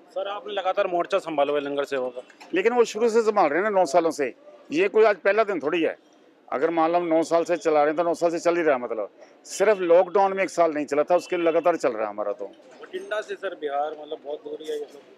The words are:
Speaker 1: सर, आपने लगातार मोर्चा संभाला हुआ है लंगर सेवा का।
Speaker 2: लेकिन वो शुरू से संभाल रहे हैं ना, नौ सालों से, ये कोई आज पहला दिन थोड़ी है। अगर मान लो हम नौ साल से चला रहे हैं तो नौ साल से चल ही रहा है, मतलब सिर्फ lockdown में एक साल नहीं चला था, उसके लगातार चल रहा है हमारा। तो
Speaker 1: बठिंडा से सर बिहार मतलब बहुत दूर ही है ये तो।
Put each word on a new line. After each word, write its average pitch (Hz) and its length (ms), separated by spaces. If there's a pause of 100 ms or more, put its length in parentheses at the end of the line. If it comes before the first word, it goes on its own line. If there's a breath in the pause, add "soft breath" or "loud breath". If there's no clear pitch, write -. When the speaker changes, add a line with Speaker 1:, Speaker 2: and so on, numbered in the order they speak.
Speaker 1:
सर, 196 200
आपने 208 240
लगातार 190 340
मोर्चा 175 320
संभाला 147 320
हुआ 147 100
है 143 40
लंगर 143 200
सेवा 127 240
का। 123 120 (320)
Speaker 2:
लेकिन 190 200
वो 240 120
शुरू 220 240
से 226 120
संभाल 214 280
रहे 151 100
हैं 196 40
ना, 220 80
नौ 190 160
सालों 165 240
से, 135 220 (380)
ये 170 180
कोई 214 160
आज 208 120
पहला 202 260
दिन 196 160
थोड़ी 160 220
है। 113 160 (500)
अगर 143 240
मान 165 200
लो 175 60
हम 175 80
नौ 160 180
साल 165 200
से 170 140
चला 151 220
रहे 147 80
हैं 156 100
तो 175 60
नौ 170 120
साल 170 160
से 170 80
चल 170 180
ही 175 60
रहा 151 120
है, 123 60
मतलब 110 280 (360 loud breath)
सिर्फ 196 360
lockdown 185 520
में 190 100
एक 165 60
साल 165 240
नहीं 147 120
चला 147 180
था, 175 120
उसके 175 220
लगातार 165 400
चल 143 140
रहा 110 120
है 107 60
हमारा। 104 240
तो - 120 (360)
Speaker 1:
बठिंडा 196 400
से 202 140
सर 185 200
बिहार 147 360
मतलब 151 340
बहुत 147 180
दूर 151 160
ही 156 80
है 151 100
ये 147 80
तो। 139 140 (180)